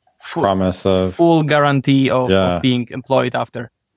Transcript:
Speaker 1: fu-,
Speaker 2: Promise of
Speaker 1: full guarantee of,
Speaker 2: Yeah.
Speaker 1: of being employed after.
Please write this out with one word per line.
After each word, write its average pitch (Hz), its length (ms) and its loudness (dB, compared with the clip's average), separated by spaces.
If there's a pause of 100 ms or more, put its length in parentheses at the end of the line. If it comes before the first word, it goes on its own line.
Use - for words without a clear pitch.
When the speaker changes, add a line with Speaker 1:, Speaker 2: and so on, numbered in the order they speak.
(220)
Speaker 1:
fu-, - 200 -8
Speaker 2:
Promise 95 440 0
of 92 300 0
Speaker 1:
full 170 280 2
guarantee 139 680 2
of, 127 200 -2
Speaker 2:
Yeah. 92 260 2
Speaker 1:
of 87 60 -4
being 123 280 0
employed 127 460 -4
after. 120 360 -8 (260)